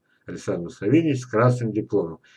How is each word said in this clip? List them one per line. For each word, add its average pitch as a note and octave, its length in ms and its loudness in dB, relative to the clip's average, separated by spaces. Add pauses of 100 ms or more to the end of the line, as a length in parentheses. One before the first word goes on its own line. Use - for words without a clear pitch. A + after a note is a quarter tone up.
(260)
Александровну F2 440 -6
Савинич, C3+ 520 2
с - 40 -14
красным A#2+ 460 2
дипломом. F#2+ 480 -2 (180)